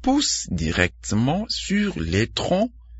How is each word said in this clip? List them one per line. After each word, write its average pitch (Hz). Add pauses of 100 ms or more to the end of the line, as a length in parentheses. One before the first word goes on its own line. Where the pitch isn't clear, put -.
poussent -
directement 98
sur 202
les 87
troncs - (280)